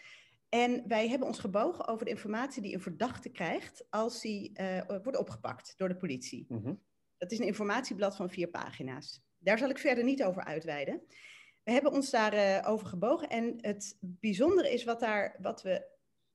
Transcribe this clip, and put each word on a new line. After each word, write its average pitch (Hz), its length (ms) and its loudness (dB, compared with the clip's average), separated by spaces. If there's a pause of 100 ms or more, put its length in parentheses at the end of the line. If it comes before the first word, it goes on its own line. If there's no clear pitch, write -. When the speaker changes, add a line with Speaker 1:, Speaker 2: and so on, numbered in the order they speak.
(480)
Speaker 1:
En 240 400 4
wij 220 200 4
hebben 254 200 0
ons 220 100 -4
gebogen 226 480 0
over 226 180 -2
de - 60 -2
informatie 226 520 -4
die 196 120 -6
een 180 60 -4
verdachte 190 480 -4
krijgt - 640 -4
als 220 320 -2
hij, 208 320 -6
eh, 190 480 -4
wordt 254 160 -2
opgepakt - 580 -6
door 190 120 0
de 185 80 0
politie. 131 520 -6
Speaker 2:
Mhm. 117 260 -4 (440)
Speaker 1:
Dat 180 140 -6
is 214 60 -2
een 226 80 0
informatieblad 208 720 0
van 180 140 -4
vier 170 180 -2
pagina's. - 760 -8 (160)
Daar 196 200 4
zal 269 100 2
ik - 100 -2
verder 240 260 4
niet 269 200 2
over 185 200 0
uitweiden. 156 580 -4 (640)
We 220 80 0
hebben 269 200 6
ons 277 180 2
daar, 214 220 4
eh, 202 380 4
over 208 160 0
gebogen. 233 420 0
En 233 320 0
het 208 400 -4
bijzondere 220 720 4
is 233 120 0
wat 233 160 0
daar, 214 400 0
wat 196 220 -4
we 185 240 0 (480)